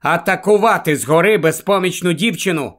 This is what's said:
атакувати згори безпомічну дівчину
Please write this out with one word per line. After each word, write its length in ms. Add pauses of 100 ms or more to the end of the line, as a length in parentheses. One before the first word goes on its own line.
атакувати 920
згори 420
безпомічну 760
дівчину 640